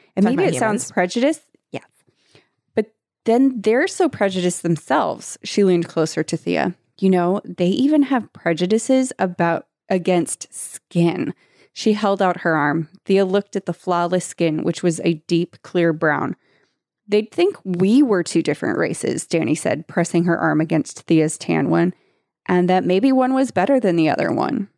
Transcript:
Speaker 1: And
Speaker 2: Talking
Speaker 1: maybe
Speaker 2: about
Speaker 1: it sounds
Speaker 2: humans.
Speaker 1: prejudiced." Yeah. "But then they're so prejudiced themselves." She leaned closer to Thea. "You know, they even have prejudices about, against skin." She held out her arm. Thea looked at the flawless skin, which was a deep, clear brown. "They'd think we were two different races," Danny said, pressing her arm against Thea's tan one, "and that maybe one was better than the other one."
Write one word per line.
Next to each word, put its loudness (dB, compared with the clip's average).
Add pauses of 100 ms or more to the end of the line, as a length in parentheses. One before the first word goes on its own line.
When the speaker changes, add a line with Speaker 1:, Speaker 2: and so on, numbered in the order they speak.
(160)
Speaker 1:
And 2
Speaker 2:
Talking 0
Speaker 1:
maybe 2
Speaker 2:
about 0
Speaker 1:
it -6
sounds -2
Speaker 2:
humans. -14
Speaker 1:
prejudiced." 0 (300)
Yeah. -12 (920)
"But -4 (320)
then 2
they're 2
so 0
prejudiced -2
themselves." -4
She 0
leaned 2
closer -4
to -6
Thea. -2 (240)
"You 2
know, 0
they -4
even 2
have -2
prejudices 0
about, -2 (220)
against -2
skin." -2 (400)
She 0
held 0
out 0
her 0
arm. -2 (160)
Thea 2
looked -2
at -6
the -6
flawless -2
skin, -2
which -4
was -2
a 0 (120)
deep, -2
clear 0
brown. -2 (680)
"They'd -2
think 0
we 4
were 2
two 0
different -4
races," -4
Danny 0
said, -4
pressing 0
her 2
arm 0
against -4
Thea's 2
tan -2
one, 2 (520)
"and 2
that 2
maybe 2
one 2
was 0
better 2
than 2
the 4
other 0
one." -2